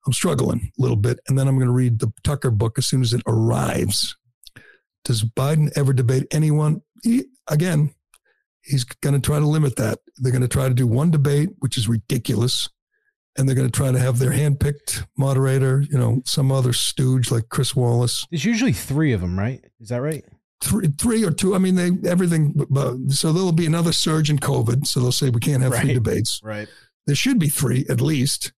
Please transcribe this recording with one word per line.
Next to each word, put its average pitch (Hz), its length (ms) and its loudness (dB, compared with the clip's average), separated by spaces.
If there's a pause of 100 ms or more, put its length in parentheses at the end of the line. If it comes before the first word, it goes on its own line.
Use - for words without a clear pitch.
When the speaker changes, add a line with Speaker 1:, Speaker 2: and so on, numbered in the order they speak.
Speaker 1:
I'm 135 60 0
struggling 123 640 -2
a - 40 0
little 123 140 0
bit, 120 220 0 (100)
and 131 100 2
then 135 80 2
I'm 135 120 2
gonna 127 140 2
read 123 260 2
the 110 140 -2 (120)
Tucker 143 260 -2
book 110 280 0
as 131 80 0
soon 131 160 0
as 113 100 0
it 120 140 -2
arrives. - 880 0 (880)
Does 113 200 0
Biden 143 520 0
ever 139 160 2
debate 131 380 0
anyone? 151 520 0 (200)
He, 240 240 0 (220)
again, 156 440 0 (720)
he's 131 220 -2
gonna 139 360 -2
try 147 200 0
to 151 60 2
limit 147 300 0
that. 110 220 -2 (180)
They're 127 160 -2
gonna 127 160 0
try 135 200 0
to 127 60 2
do 123 120 2
one 131 240 2
debate, 147 480 2
which - 180 -4
is 110 120 -2
ridiculous. 117 800 -2 (720)
And 135 100 2
they're 131 80 2
gonna 131 140 2
try 131 220 0
to 127 60 2
have 123 200 2
their 127 120 2
handpicked 143 760 -2 (100)
moderator, 135 760 2
you 139 80 0
know, 123 260 0
some 135 280 0
other 127 200 2
stooge 127 580 0
like 113 180 -2
Chris - 280 -2
Wallace. 120 540 0
Speaker 2:
There's 156 140 -4
usually 226 280 2
three 139 400 0
of 95 100 0
'em, 90 160 -2
right? 110 260 -4 (160)
Is 110 100 -20
that 120 120 -4
right? 151 220 -6 (380)
Speaker 1:
Three, 196 260 0 (100)
three 226 240 0
or 185 100 0
two. 185 220 0
I 185 40 2
mean, 185 160 2
they, 180 160 2 (180)
everything, 170 460 2 (160)
but, 135 260 0 (140)
so 156 200 0
there'll 175 220 2
be 165 140 2
another 165 260 0
surge 156 380 0
in 147 80 2
covid. 127 480 0
So - 140 -2
they'll 123 120 0
say, 135 160 0
"We 117 120 0
can't 135 220 0
have 127 120 0
three 127 140 0
Speaker 2:
Right. 120 60 2
Speaker 1:
debates." - 480 -2
Speaker 2:
Right. 107 240 -10 (400)
Speaker 1:
There 143 80 0
should 247 240 2
be 160 120 2
three 127 400 0
at 123 100 0
least 143 580 -2